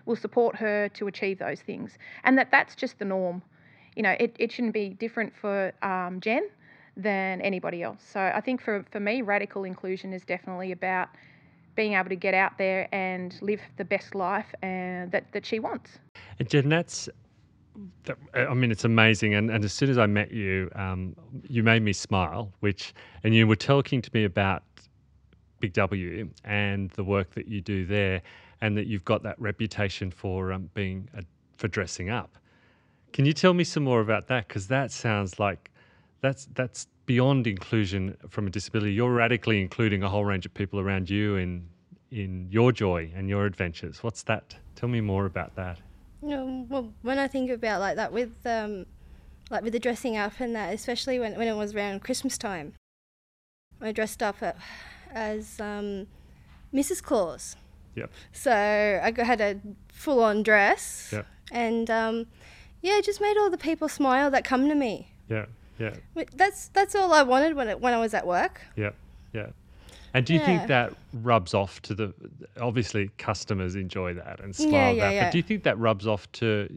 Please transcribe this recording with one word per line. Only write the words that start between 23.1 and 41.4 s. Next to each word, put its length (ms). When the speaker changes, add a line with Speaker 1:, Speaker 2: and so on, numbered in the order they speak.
Speaker 2:
and 100
you 140
were 80
talking 440
to 140
me 80
about 400
Big 140
W 580
and 460
the 140
work 300
that 140
you 120
do 240
there, 380
and 160
that 100
you've 180
got 200
that 160
reputation 720
for, 400
um, 220
being 420
a, 80
for 100
dressing 420
up. 280
Can 140
you 60
tell 220
me 100
some 180
more 180
about 280
that? 200
'Cause 200
that 240
sounds 480
like 320
that's, 340
that's 320
beyond 420
inclusion 680
from 180
a 40
disability. 420
You're 200
radically 480
including 440
a 40
whole 160
range 220
of 80
people 240
around 320
you 240
in, 320